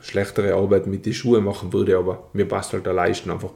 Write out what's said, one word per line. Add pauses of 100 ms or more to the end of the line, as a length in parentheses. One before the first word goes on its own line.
schlechtere
Arbeit
mit
den
Schuhen
machen
würde,
aber
mir
passt
halt
der
Leisten
einfach